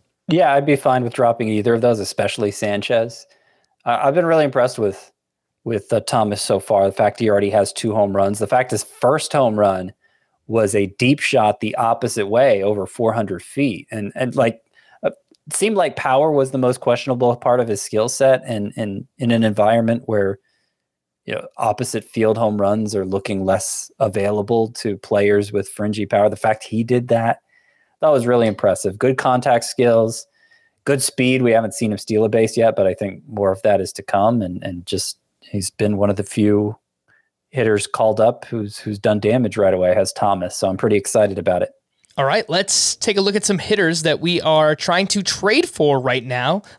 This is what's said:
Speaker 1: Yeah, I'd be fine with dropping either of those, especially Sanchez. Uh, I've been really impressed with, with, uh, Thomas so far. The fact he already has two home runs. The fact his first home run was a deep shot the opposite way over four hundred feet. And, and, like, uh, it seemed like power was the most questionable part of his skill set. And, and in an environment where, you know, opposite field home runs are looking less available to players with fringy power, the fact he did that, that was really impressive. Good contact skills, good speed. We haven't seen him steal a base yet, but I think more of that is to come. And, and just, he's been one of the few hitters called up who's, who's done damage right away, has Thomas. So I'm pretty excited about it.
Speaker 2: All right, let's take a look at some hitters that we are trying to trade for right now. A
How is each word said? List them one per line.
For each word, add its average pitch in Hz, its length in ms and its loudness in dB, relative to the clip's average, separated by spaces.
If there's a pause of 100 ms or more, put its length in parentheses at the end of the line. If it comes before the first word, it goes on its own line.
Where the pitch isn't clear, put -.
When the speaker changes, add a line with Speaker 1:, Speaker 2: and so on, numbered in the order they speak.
(300)
Speaker 1:
Yeah, 160 240 4
I'd 143 120 2
be 143 120 4
fine 131 260 0
with 117 100 -4
dropping 117 360 0
either 107 240 0
of 113 80 0
those, 117 180 2
especially 101 520 -4
Sanchez. 113 760 -4 (600)
Uh, 120 160 0
I've 143 140 0
been 175 100 2
really 160 180 4
impressed 127 340 0
with, 104 360 -4 (500)
with, 113 300 -4
uh, 110 80 2
Thomas 107 400 0
so - 180 0
far. 101 260 2
The 98 60 0
fact 104 300 -2
he 110 80 2
already 101 220 2
has 101 200 2
two 110 220 -4
home 104 200 0
runs. 101 260 0
The 104 80 -4
fact 127 240 0
his 104 120 -4
first - 480 -2
home 123 260 0
run 95 360 0 (520)
was 110 300 0
a 101 120 0 (120)
deep 135 220 2
shot 107 400 0
the 110 140 -4
opposite 117 520 -2
way 113 340 4
over 101 240 -2
four 110 280 -2
hundred 101 280 -4
feet. 120 480 -4
And, 107 240 -8
and, 139 220 -6
like, 120 260 0 (400)
uh, - 100 -2 (360)
it 151 60 -10
seemed 214 240 0
like 165 180 0
power 143 380 2
was 135 180 2
the 135 60 -4
most 123 240 0
questionable 123 560 0
part 123 240 2
of 117 80 -4
his 101 120 -4
skill 107 280 -2
set. 131 360 2
And, 104 300 -6
and 104 320 -8 (100)
in 117 140 0
an 113 140 2
environment 113 600 2
where, 101 320 0 (840)
you 113 100 -10
know, - 220 -8
opposite 113 480 -2
field 110 340 0
home 107 220 0
runs 104 340 0
are 98 120 -2
looking 98 400 -4
less - 440 -2 (100)
available 104 760 0
to 104 240 -6
players 101 560 0
with 98 160 -4
fringy 107 360 -6
power, 104 220 2
the 98 80 -2
fact - 300 -2
he 110 180 -4
did 123 240 0
that, 113 320 0 (640)
that 156 80 4
was 127 180 2
really 120 200 4
impressive. 101 520 -2
Good 127 180 2
contact 127 460 0
skills, 113 640 0 (560)
good 139 180 0
speed. 127 400 0
We 123 100 4
haven't 110 220 4
seen 107 200 -2
him 95 40 -4
steal 107 280 0
a 110 40 0
base 113 280 2
yet, 113 180 4
but 98 100 2
I 92 80 2
think 95 360 -8
more 101 240 0
of 95 80 -6
that 101 180 4
is 92 140 -6
to 98 100 -14
come. 110 380 2
And, 90 200 -6
and 90 240 -10
just, - 320 -6 (220)
he's 98 300 -8
been 104 260 -2
one 101 140 0
of 98 80 -2
the 98 60 -4
few 104 520 0 (760)
hitters 110 340 0
called 110 340 0
up 117 260 2
who's, 107 340 -10
who's 107 180 -8
done 107 220 0
damage 113 380 0
right 95 180 4
away, 90 180 2
has 95 180 0
Thomas. 95 460 -2
So 101 100 0
I'm 95 80 -2
pretty 101 220 2
excited 101 400 0
about 90 240 -2
it. - 80 -4 (480)
Speaker 2:
All 139 80 0
right, 175 240 0
let's - 460 -2
take 214 200 -2
a 196 60 2
look 196 140 0
at 214 100 -2
some 196 140 0
hitters 170 420 0
that 156 180 0
we 170 220 -2
are 156 340 4
trying 185 320 0
to 202 140 -2
trade 226 480 0
for 143 320 2
right 127 240 -2
now. 131 400 -2
A - 140 -20